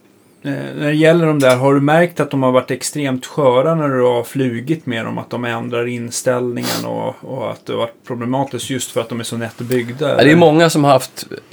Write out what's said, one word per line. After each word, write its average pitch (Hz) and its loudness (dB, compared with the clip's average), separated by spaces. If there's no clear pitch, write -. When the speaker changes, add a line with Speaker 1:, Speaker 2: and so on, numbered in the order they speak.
Speaker 1:
när 139 -6
det 151 0
gäller 160 4
de 151 2
där, 127 6
har 139 2
du 139 4
märkt 165 2
att - -4
de 135 0
har 127 4
varit 127 2
extremt 131 -4
sköra 139 2
när 151 0
du 127 0
har 120 2
flugit 131 -4
med 113 -4
dem? 117 -6
Att 110 -10
de 120 -6
ändrar 120 -4
inställningen 120 -4
och, 113 -6
och 117 -8
att - -16
det 120 -8
har 110 -4
varit 117 -8
problematiskt 123 -4
just 131 -6
för 120 -2
att 113 -10
de 117 -8
är 117 -8
så 117 -8
nätt 113 -8
byggda, 127 -4
Speaker 2:
Ja, 127 0
det 117 4
är 120 6
Speaker 1:
eller? 151 8
Speaker 2:
många 165 6
som 156 2
har 143 4
haft, - 0